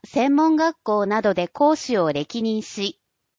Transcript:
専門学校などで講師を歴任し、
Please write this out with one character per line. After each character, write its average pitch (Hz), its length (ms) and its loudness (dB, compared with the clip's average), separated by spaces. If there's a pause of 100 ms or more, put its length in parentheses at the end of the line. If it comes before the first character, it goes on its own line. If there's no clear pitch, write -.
専 277 300 0
門 311 200 4
学 320 260 0
校 208 240 0
な 208 160 -2
ど 208 120 2
で 175 140 -2
講 294 280 2
師 247 220 -4
を 165 160 2
歴 151 280 -6
任 220 200 -2
し、 - 400 -8 (380)